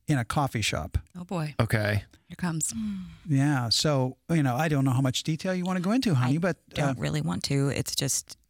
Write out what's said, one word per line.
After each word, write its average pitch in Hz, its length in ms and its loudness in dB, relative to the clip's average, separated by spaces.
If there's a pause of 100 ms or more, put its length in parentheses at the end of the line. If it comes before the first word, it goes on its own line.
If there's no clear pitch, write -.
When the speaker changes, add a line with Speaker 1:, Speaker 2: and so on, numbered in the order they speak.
Speaker 1:
in 151 100 2
a 120 80 0
coffee 127 380 -2
shop. - 340 -2 (220)
Speaker 2:
Oh, 175 60 -10
boy. 160 360 -4
Speaker 3:
Okay. 107 440 0 (240)
Speaker 2:
Here 175 80 -18
comes. 165 360 -4
Speaker 4:
Mm. 214 300 -6 (260)
Speaker 1:
Yeah. 135 400 2
So, 131 480 2 (140)
you 165 120 4
know, 127 140 2
I 156 120 0
don't 143 160 2
know 135 60 4
how 123 100 2
much 131 220 2
detail 170 320 -2
you 180 100 -2
wanna 185 160 -2
go 185 120 0
into, 240 220 2
honey, 127 220 4
Speaker 4:
I - 20 2
Speaker 1:
but, 170 180 0 (140)
Speaker 4:
don't 139 280 0
Speaker 1:
uh, - 20 -8
Speaker 4:
really 147 200 -2
want 160 240 -2
to. 139 240 2
It's - 260 -2
just - 420 -2 (140)